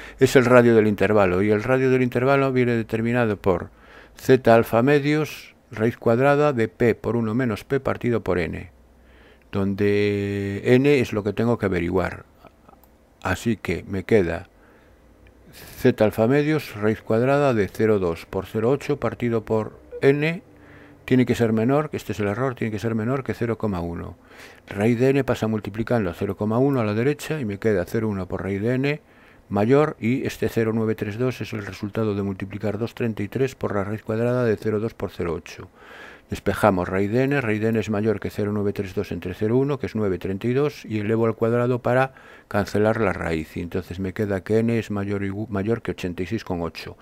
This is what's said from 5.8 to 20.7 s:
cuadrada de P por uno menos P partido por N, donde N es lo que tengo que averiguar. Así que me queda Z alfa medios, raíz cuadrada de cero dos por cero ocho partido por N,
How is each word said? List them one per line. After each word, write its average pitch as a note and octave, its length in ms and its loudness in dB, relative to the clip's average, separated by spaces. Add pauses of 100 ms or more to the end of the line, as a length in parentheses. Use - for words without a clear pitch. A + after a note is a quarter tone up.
cuadrada C#3+ 560 2
de A2+ 160 0
P A#2+ 260 2
por A2 220 -4
uno A2 180 -2
menos A#2+ 300 -2
P C#3 160 -2
partido A2 420 -2
por F2+ 160 0
N, F2 320 -6 (800)
donde G2+ 1120 0
N C3 380 6
es A2+ 100 -4
lo G#2 140 -4
que G2+ 80 -2
tengo A2+ 240 0
que - 80 -2
averiguar. F2+ 580 -2 (1000)
Así F#2+ 340 -2
que E2+ 280 -6
me F#2 200 -6
queda F2 420 2 (1040)
Z - 500 0
alfa A2 260 2
medios, D3 480 0
raíz G#2+ 260 -2
cuadrada C3+ 520 2
de G2+ 140 0
cero G#2+ 320 2
dos E2 260 -2
por F#2+ 200 -6
cero A2+ 240 -2
ocho C#3+ 320 -2
partido A2+ 420 -2
por A2 340 -4 (240)
N, D3 420 2 (600)